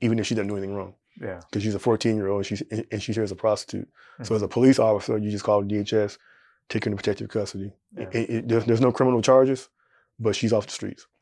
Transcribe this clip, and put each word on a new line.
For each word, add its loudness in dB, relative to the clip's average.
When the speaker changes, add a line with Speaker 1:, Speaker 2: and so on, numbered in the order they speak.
Speaker 1:
even 2
if -2
she -2
doesn't -2
do -6
anything -6
wrong. -10
Speaker 2:
Yeah. -10
Speaker 1:
'Cause -4
she's -2
a -4
fourteen-year-old, 0
and -6
she's, -6
and, -6
and -6
she's -6
here -2
as -6
a -12
prostitute. -2
So -12
Speaker 2:
Mm-hmm. -2
Speaker 1:
as 0
a -2
police 6
officer, 2
you -2
just -6
call 4
D -2
H -2
S, 0
take -4
her -2
into -4
protective -4
custody. -6
Speaker 2:
Yeah. -10
Speaker 1:
It, -2
it, -4
there's, 2
there's 4
no 4
criminal 2
charges, 4
but 0
she's 0
off 2
the -14
streets. -12